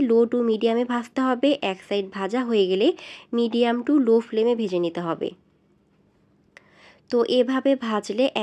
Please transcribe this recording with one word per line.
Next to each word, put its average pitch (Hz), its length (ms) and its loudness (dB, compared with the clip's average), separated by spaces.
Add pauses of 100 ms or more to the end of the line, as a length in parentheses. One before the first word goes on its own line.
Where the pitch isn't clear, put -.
low 233 220 4
to 240 60 0 (120)
মিডিয়ামে 226 440 0
ভাজতে 240 340 -4
হবে। 254 220 0 (220)
এক 185 160 -8
সাইড 202 180 -4 (120)
ভাজা 202 320 -4
হয়ে 208 220 2
গেলে 196 160 2 (500)
medium 233 480 0
to 285 80 0 (140)
low 226 200 6
ফ্লেমে 226 340 0
ভেজে 180 240 -2
নিতে 170 220 -4
হবে। - 220 -4 (1800)
তো 240 60 2 (220)
এভাবে 262 320 2 (160)
ভাজলে 214 380 -2 (160)